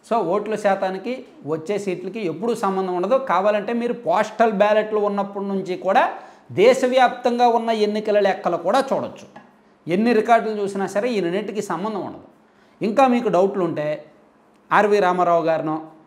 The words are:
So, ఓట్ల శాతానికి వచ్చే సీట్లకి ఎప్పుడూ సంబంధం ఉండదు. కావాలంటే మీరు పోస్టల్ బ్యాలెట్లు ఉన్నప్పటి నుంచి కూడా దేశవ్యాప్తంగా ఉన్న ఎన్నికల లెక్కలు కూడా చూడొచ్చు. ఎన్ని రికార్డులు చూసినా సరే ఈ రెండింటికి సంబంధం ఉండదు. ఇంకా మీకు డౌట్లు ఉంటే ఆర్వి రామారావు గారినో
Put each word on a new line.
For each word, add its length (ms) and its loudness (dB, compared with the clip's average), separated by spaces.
So, 100 0
ఓట్ల 380 -2
శాతానికి 720 -2
వచ్చే 320 -4
సీట్లకి 420 -6
ఎప్పుడూ 340 -4
సంబంధం 420 -2
ఉండదు. 200 0
కావాలంటే 440 0
మీరు 200 -2
పోస్టల్ 600 0
బ్యాలెట్లు 460 2
ఉన్నప్పటి 480 -4
నుంచి 300 -4
కూడా 380 2
దేశవ్యాప్తంగా 960 4
ఉన్న 220 0
ఎన్నికల 500 0
లెక్కలు 360 0
కూడా 360 0
చూడొచ్చు. 340 -6
ఎన్ని 260 2
రికార్డులు 500 2
చూసినా 240 -4
సరే 220 -2
ఈ 120 0
రెండింటికి 420 -4
సంబంధం 440 -6
ఉండదు. 220 -16
ఇంకా 260 4
మీకు 220 2
డౌట్లు 360 2
ఉంటే 480 -6
ఆర్వి 280 4
రామారావు 440 2
గారినో 380 -2